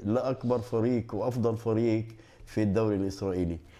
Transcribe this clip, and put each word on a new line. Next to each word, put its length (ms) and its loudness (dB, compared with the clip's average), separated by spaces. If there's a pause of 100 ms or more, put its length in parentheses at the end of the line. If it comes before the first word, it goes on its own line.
لأكبر 540 0
فريق 560 0
وأفضل 420 0
فريق 480 2 (400)
في 180 -2
الدوري 320 2
الإسرائيلي. 640 -2 (200)